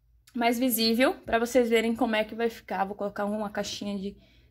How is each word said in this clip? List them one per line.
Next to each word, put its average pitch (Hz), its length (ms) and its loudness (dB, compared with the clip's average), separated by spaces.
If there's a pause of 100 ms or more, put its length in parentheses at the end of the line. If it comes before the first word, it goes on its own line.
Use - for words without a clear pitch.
(360)
mais 233 240 2
visível, 233 560 2
pra 226 240 -2
vocês 240 280 4
verem 226 280 2
como 226 200 0
é 214 80 2
que 220 120 -12
vai 226 160 -2
ficar. 190 340 -4
Vou 202 100 -8
colocar 202 300 -6
uma 208 240 -4
caixinha 202 480 -6
de 196 180 -8 (340)